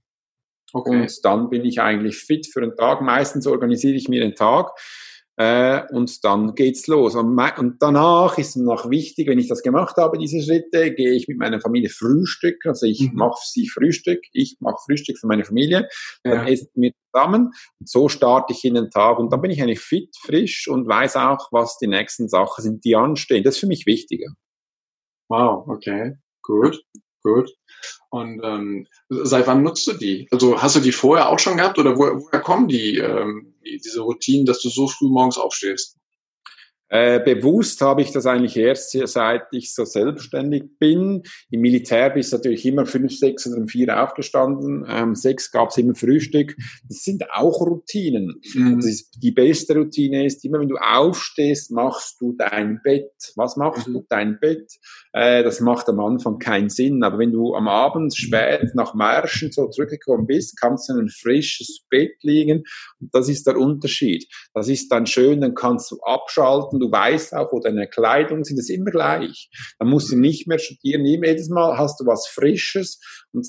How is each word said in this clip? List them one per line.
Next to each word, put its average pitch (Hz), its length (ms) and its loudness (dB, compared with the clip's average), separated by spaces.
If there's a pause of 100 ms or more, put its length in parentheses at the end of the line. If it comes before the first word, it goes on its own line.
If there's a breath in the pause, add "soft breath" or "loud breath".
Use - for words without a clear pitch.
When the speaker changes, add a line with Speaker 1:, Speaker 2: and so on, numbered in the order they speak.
(720)
Speaker 1:
Okay. 123 280 0
Speaker 2:
Und - 240 -2
dann 110 240 2
bin 123 160 -2
ich 120 160 -2
eigentlich 107 360 0
fit 156 340 -4
für 131 100 -6
den 117 140 -4
Tag. 131 260 0
Meistens 139 460 0
organisiere 127 480 2
ich 131 140 -4
mir 123 120 0
den 107 140 -2
Tag, 123 360 2 (640 loud breath)
äh, 123 440 2 (100)
und 123 320 -4
dann 107 320 0
geht's 131 320 0
los. 143 280 4
Und 117 200 0
mei-, 123 220 2
und 123 240 -2
danach 170 560 4
ist 147 140 -2
es - 40 -12
noch 120 340 -2
wichtig, 147 380 -2
wenn 131 100 4
ich 123 120 0
das 123 140 -4
gemacht 147 340 0
habe, 165 200 2
diese 160 240 -4
Schritte, 165 520 2
gehe 127 180 2
ich 127 160 0
mit 139 100 -6
meiner 113 220 -2
Familie 117 300 0
frühstücken. 165 800 0
Also 131 160 0
ich 110 160 2
Speaker 1:
Mhm. 123 160 0
Speaker 2:
mache 110 260 0
sie 117 240 -4
Frühstück, 175 540 0 (100)
ich 139 300 -2
mache 113 240 -4
Frühstück 143 320 -4
für 117 100 -8
meine 107 160 2
Familie, 143 460 0 (340 loud breath)
dann 123 100 0
Speaker 1:
Ja. 117 140 0
Speaker 2:
essen 131 280 0
wir 123 160 2 (220)
zusammen. 196 380 4 (280 loud breath)
Und 98 100 -18
so 139 180 4
starte 127 460 2
ich - 100 -8
in 120 120 0
den 113 140 -2
Tag. 113 300 2
Und 117 140 -2
dann 127 80 0
bin 185 100 -2
ich 147 100 -4
eigentlich 117 200 -2
fit, - 400 -4
frisch 165 480 -2
und 131 180 -2
weiß 117 300 2
auch, 135 340 0
was 117 280 0
die 120 80 -4
nächsten 104 420 -2
Sachen 98 340 0
sind, 110 220 -4
die 113 100 4
anstehen. 127 480 2
Das 135 120 2
ist - 40 -8
für - 80 -2
mich 90 180 -2
wichtiger. - 480 -2 (920)
Speaker 1:
Wow, 113 400 2
okay. 107 460 -6 (300)
Gut, 117 380 -2 (420)
gut. 120 280 0 (580 loud breath)
Und, 113 340 -10
ähm, 104 440 -8 (220 soft breath)
seit 127 380 0
wann 135 160 4
nutzt 165 240 -2
du 147 60 0
die? 98 380 -6
Also 123 300 4
hast 143 160 4
du - 20 4
die 127 140 4
vorher 147 340 4
auch 156 120 2
schon 185 180 0
gehabt 185 200 0
oder 135 200 4
wo, 139 60 4
woher 143 360 -2
kommen 185 300 2
die, 107 280 0
ähm, 107 580 -4 (100)
die, - 120 -10
diese 117 240 -10
Routinen, 131 440 0
dass 123 160 2
du 127 80 -4
so 135 180 0
früh 139 200 0
morgens 127 300 2
aufstehst? 98 600 -6 (880 loud breath)
Speaker 2:
Äh, 120 320 4
bewusst 139 600 2
habe 139 220 4
ich 131 80 -6
das 131 160 -2
eigentlich 123 280 0
erst, 127 360 0
seit 117 600 -2
ich 120 220 -10
so 117 120 -4
selbstständig 139 920 -4
bin. 180 440 2 (260 loud breath)
Im 117 120 -2
Militär 123 500 2
bist 131 200 -2
du 123 60 0
natürlich 117 260 -2
immer 139 220 0
fünf, 131 320 -2
sechs 135 300 0
oder 120 100 -6
um 110 100 -2
vier 117 360 0
aufgestanden. 139 840 -2
Ähm, 113 280 -2
sechs 110 360 2
gab's 117 280 0
immer 120 160 2
Frühstück. 147 600 0 (320 loud breath)
Das - 160 -18
sind 196 300 -4
auch 147 260 2
Routinen. 165 800 -4 (140)
Speaker 1:
Mhm. 123 220 4
Speaker 2:
Das 120 100 0
ist, - 320 -6
die 120 140 0
beste 151 440 4
Routine 143 520 0
ist, 139 180 -6
immer 151 140 -2
wenn 147 100 -2
du 135 80 -4
aufstehst, 143 920 0
machst 123 500 -4
du 123 160 -2
dein 107 460 -2
Bett. 143 280 0 (240)
Was 123 220 -4
machst 143 300 -4
Speaker 1:
Mhm. 123 60 -6
Speaker 2:
du - 140 -8
dein 107 320 -2
Bett? 160 320 -8 (400 loud breath)
Äh, 120 300 4
das 117 200 0
macht 120 280 0
am 101 100 0
Anfang 113 380 -2
keinen 101 320 -2
Sinn. 127 340 0
Aber 101 140 0
wenn 117 140 2
du 113 240 0
am 107 120 0
Abend 139 480 2
spät 120 600 0
nach 117 180 -2
Märschen 139 580 0
so 131 180 -2
zurückgekommen 139 580 -2
bist, - 340 -2
kannst 127 260 -2
du 135 60 -4
in 123 60 0
ein 107 100 -2
frisches - 680 -4 (100)
Bett 135 320 0
liegen. 151 420 2 (360 loud breath)
Und - 160 -4
das 127 120 2
ist 143 200 -4
der 131 100 4
Unterschied. 135 680 -2 (260 loud breath)
Das 110 160 -4
ist 135 200 -4
dann 117 180 2
schön, 143 340 4
dann 131 140 0
kannst 123 340 -2
du - 120 -14
abschalten. 139 760 0
Du 127 160 -2
weißt 117 440 2
auch, 139 180 -4
wo 117 80 -2
deine 107 260 -2
Kleidung 147 560 0
sind. 139 140 -8
Das 120 120 -6
ist 180 60 -6
immer 190 160 -4
gleich. 156 580 -4 (300 loud breath)
Dann 113 80 -2
musst 143 240 2
du 127 60 0
nicht 147 280 2
mehr 160 140 -2
studieren. 139 460 -4
Immer, 160 220 2
jedes 160 200 0
Mal 165 300 0
hast 143 240 -2
du 131 40 -6
was 117 220 0
Frisches - 720 -2 (320 loud breath)
und 123 180 -6